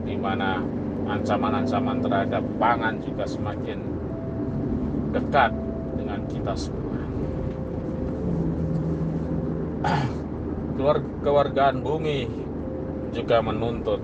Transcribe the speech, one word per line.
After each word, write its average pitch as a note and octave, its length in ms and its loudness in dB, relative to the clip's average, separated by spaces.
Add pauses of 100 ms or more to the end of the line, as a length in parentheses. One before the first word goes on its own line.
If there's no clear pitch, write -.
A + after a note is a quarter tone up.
di - 80 -2
mana F#2+ 480 0 (460)
ancaman-ancaman - 960 2
terhadap G2 420 2 (140)
pangan A2+ 420 4
juga - 300 -2
semakin G#2 480 -2 (1400)
dekat B2+ 400 4 (420)
dengan - 320 -2
kita - 300 -2
semua. - 400 -4 (3000)
<clears throat> - 160 2 (760)
Keluar-, C#3+ 300 4 (160)
kewargaan C3+ 600 4
bumi C#3+ 440 0 (880)
juga A2+ 240 4
menuntut A2 640 0